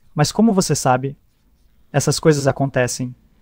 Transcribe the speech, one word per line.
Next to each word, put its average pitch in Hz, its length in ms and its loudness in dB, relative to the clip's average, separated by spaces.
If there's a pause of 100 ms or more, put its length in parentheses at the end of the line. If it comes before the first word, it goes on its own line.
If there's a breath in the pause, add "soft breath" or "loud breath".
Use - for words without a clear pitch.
(120)
Mas 147 200 0
como 220 200 2
você 185 220 0
sabe, 135 420 -2 (760)
essas 143 260 0
coisas 143 300 2
acontecem. 127 680 -2 (280)